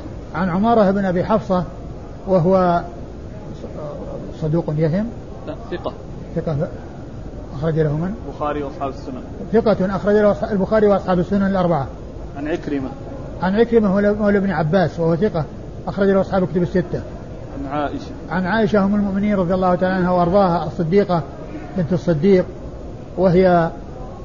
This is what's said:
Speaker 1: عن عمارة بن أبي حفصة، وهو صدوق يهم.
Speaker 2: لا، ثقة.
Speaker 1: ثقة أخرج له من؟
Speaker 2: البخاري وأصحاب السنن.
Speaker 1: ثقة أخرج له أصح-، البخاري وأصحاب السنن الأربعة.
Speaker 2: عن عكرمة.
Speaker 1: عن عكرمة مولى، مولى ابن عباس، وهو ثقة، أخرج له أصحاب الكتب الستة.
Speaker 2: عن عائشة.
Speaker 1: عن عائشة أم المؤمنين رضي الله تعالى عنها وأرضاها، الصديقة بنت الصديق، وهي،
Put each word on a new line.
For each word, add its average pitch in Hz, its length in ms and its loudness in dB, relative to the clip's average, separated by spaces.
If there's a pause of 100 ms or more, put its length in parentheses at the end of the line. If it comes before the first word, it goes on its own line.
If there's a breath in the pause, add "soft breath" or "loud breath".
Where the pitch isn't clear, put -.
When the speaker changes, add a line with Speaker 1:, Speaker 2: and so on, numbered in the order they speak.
(360)
Speaker 1:
عن 180 140 0
عمارة 202 420 4
بن 196 140 0
أبي 180 180 0
حفصة، 180 400 0 (640)
وهو 180 560 4 (1600)
صدوق 160 360 0
يهم. 165 280 2 (420)
Speaker 2:
لا، 151 80 -8 (160)
ثقة. 170 220 -6 (420)
Speaker 1:
ثقة 160 320 -2 (880)
أخرج 156 240 0
له 151 180 2
من؟ 185 160 -2 (140)
Speaker 2:
البخاري 147 360 -4
وأصحاب 139 260 -6
السنن. 127 340 -10 (300)
Speaker 1:
ثقة 196 420 4
أخرج 208 200 2
له 208 160 6
أصح-، - 200 -2
البخاري 208 360 4
وأصحاب 185 320 4
السنن 196 240 2
الأربعة. 175 440 2 (500)
Speaker 2:
عن 143 100 -6
عكرمة. 147 420 -4 (540)
Speaker 1:
عن 190 120 2
عكرمة 226 360 4
مولى، 202 220 4
مولى 208 240 4
ابن 190 140 2
عباس، 170 480 2
وهو 165 160 2
ثقة، 170 300 0 (420)
أخرج 196 220 2
له 196 120 6
أصحاب 185 220 0
الكتب 175 180 0
الستة. 165 400 0 (580)
Speaker 2:
عن 139 120 -8
عائشة. 143 400 -4 (200)
Speaker 1:
عن 180 140 0
عائشة 202 400 2
أم 202 100 2
المؤمنين 202 400 0
رضي 185 180 2
الله 180 220 2
تعالى 185 200 2
عنها 180 160 2
وأرضاها، 175 560 4
الصديقة 175 560 2 (540)
بنت 185 160 0
الصديق، 175 520 4 (720)
وهي، 175 520 6 (560)